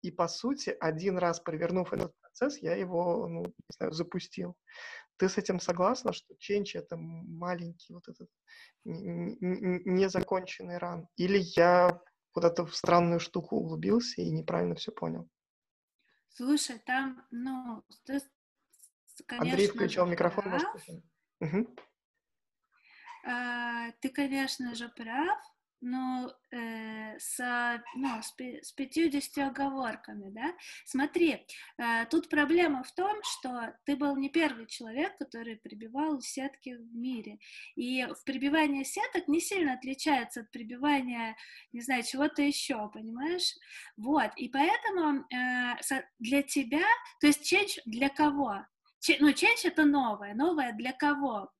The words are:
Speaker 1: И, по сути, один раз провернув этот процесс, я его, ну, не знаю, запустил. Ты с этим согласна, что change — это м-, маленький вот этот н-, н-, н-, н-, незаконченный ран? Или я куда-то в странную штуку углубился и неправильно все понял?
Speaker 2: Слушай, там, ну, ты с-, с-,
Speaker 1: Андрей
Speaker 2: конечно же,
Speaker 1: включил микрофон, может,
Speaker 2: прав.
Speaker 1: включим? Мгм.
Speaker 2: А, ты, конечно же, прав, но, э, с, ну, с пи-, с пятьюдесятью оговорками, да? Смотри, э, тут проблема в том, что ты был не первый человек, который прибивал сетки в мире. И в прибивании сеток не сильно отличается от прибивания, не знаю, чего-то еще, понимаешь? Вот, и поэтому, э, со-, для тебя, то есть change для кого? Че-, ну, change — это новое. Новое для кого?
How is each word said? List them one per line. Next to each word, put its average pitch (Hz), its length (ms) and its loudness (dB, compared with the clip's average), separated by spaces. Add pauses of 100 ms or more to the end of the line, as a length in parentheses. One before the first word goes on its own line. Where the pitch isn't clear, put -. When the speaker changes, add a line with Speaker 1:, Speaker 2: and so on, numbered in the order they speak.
Speaker 1:
И, 180 80 -6
по 170 160 0
сути, - 520 -4
один 165 380 0
раз 170 240 2
провернув 170 520 -2
этот - 280 -4
процесс, - 380 -4
я 165 160 0
его, 180 520 0
ну, 170 180 -6
не 175 80 -10 (240)
знаю, 156 160 -4
запустил. 175 640 -6 (640)
Ты 190 120 4
с - 80 -2
этим 185 240 0
согласна, 180 520 2
что - 220 -12
change — 202 400 -2
это 170 200 -10
м-, 165 300 -12 (140)
маленький 175 540 -6
вот 170 160 -18
этот - 200 -18 (560)
н-, 170 80 -6
н-, 170 480 -6
н-, 180 360 0
н-, 175 80 -6
незаконченный 185 920 0
ран? 175 280 -8 (100)
Или 190 220 2 (180)
я 175 440 8 (320)
куда-то 170 320 2
в 156 100 -10
странную 170 460 6
штуку - 360 -4
углубился 170 640 0
и 170 100 0
неправильно 165 440 0
все - 180 -8
понял? - 360 -6 (1080)
Speaker 2:
Слушай, 254 440 0
там, 262 520 -4
ну, 247 520 -6 (220)
ты 277 140 -2
с-, - 100 -14 (880)
с-, - 60 -20 (140)
Speaker 1:
Андрей 180 300 4
Speaker 2:
конечно 202 220 2
же, 185 120 2
Speaker 1:
включил 175 40 6
микрофон, 175 440 2
может, 294 180 0
Speaker 2:
прав. - 20 -2
Speaker 1:
включим? - 340 -14 (360)
Мгм. 180 280 0 (1600)
Speaker 2:
А, 240 680 -4 (100)
ты, 262 80 -4
конечно 269 680 -2
же, 233 140 -10
прав, 262 500 -2 (460)
но, 254 480 -4 (180)
э, 220 680 -10
с, - 180 -8 (580)
ну, 254 260 -4
с - 120 -12
пи-, 254 300 -12
с - 80 -16
пятьюдесятью 277 760 -2
оговорками, 247 840 -6
да? 247 260 -6 (300)
Смотри, 294 600 2 (320)
э, 233 320 0
тут 330 200 0
проблема 294 540 4
в - 100 -16
том, 415 300 0
что 247 500 -6 (120)
ты 285 120 2
был 285 180 2
не 269 140 -2
первый 277 380 0
человек, 247 500 -4
который 233 400 -10
прибивал 247 640 -4
сетки 262 540 -8
в 233 200 -16
мире. 233 420 -6 (380)
И 254 300 -2
в - 180 -10
прибивании 277 600 2
сеток 381 440 -4
не 311 140 4
сильно 339 320 0
отличается 254 680 -2
от 214 100 -16
прибивания, 247 840 -2 (380)
не 233 80 -8
знаю, 247 220 0
чего-то 277 380 0
еще, 254 480 0
понимаешь? 247 640 -4 (440)
Вот, 240 400 2
и 247 120 -6
поэтому, 330 840 2
э, 247 480 -2
со-, - 240 -2 (140)
для 262 240 2
тебя, 277 420 0 (340)
то 294 80 8
есть - 240 4
change 403 340 2
для 240 240 0
кого? 277 560 2 (360)
Че-, - 180 4
ну, 294 120 10
change — 440 340 4
это 320 180 4
новое. 220 500 4
Новое 277 400 2
для 240 200 -4
кого? 277 560 0 (100)